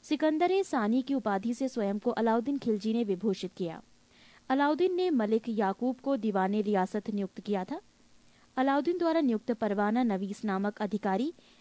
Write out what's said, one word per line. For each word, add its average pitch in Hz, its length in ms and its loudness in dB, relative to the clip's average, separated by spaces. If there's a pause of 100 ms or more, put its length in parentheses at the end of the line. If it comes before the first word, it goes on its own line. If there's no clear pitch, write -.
सिकंदर 311 480 0
ए 381 120 2
सानी 247 400 0
की 277 120 -2
उपाधि 214 400 -2
से 262 140 -4
स्वयं 202 300 -2
को 240 120 -2
अलाउद्दीन 233 480 0
खिलजी 214 340 -2
ने 233 120 0
विभूषित 190 520 -2
किया। 165 260 -6 (640)
अलाउद्दीन 294 460 2
ने 370 160 2
मलिक 220 380 2
याकूब 220 520 0
को 277 160 0
दीवाने 202 460 0
रियासत 202 480 0
नियुक्त 202 300 -6
किया 196 240 -4
था। 311 160 -8 (760)
अलाउद्दीन 277 420 2
द्वारा 330 220 2
नियुक्त 240 320 0
परवाना 214 500 0
नवीस 202 420 -2
नामक 202 380 -2
अधिकारी 208 520 -2 (260)